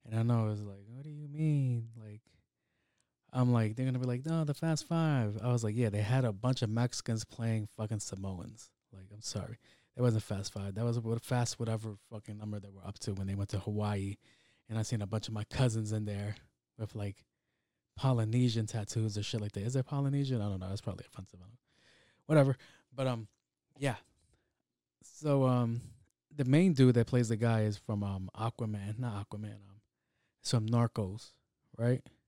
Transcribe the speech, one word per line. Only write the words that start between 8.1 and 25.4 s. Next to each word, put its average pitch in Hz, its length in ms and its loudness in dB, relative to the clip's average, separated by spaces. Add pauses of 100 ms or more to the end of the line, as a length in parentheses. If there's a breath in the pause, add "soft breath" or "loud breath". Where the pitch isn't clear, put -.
Like, 98 200 -20
I'm 107 100 -18
sorry. - 360 -6 (360 soft breath)
That 120 80 -2
wasn't 113 200 4
Fast 98 300 -6
Five. 98 220 -6
That 110 100 -4
was 120 120 0
a 120 40 -2
what-, 113 240 -4
Fast 123 340 -2
whatever 110 380 -4 (140)
fucking 104 280 -12
number 104 220 -6
they 98 100 -18
were 98 160 -16
up 101 140 -10
to 104 140 -4
when 95 120 -4
they 98 80 -2
went 98 160 -4
to 101 80 -2
Hawaii. 104 580 -2 (520 soft breath)
And 110 100 -4
I 110 40 0
seen 107 200 -2
a 101 40 -4
bunch 107 220 -4
of 110 60 -6
my 104 100 -4
cousins 110 480 0
in 107 120 -2
there 104 320 -6 (420)
with, 110 160 -8
like, 101 300 -8 (720)
Polynesian 117 680 2
tattoos 110 500 -4
or 104 60 -4
shit 110 180 -4
like 104 120 -6
that. 98 100 -6
Is 120 140 -4
it 127 100 0
Polynesian? 139 540 0
I 101 80 0
don't 95 120 -2
know. 92 80 -6
That's 101 140 -4
probably - 240 -8
offensive. 92 340 -16
I 90 40 -20
don't, 107 140 -20 (680 soft breath)
whatever. 139 300 6 (360 loud breath)
But, 131 140 -2
um, 113 220 -2 (500)
yeah. 131 180 -2 (1040)
So, 143 440 2